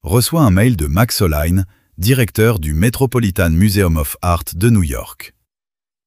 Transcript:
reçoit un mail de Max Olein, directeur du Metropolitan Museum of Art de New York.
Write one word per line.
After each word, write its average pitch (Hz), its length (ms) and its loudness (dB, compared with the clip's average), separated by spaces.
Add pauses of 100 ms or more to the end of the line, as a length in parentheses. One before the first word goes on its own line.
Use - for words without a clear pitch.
reçoit 123 380 0
un 131 80 4
mail 101 280 2
de 76 100 -2
Max 98 340 -2
Olein, 85 420 0 (360)
directeur 110 580 0
du 76 160 -4
Metropolitan 104 760 0
Museum 92 460 2
of 80 260 -4
Art 85 220 -2 (100)
de 104 160 2
New 107 100 4
York. 65 540 -8 (720)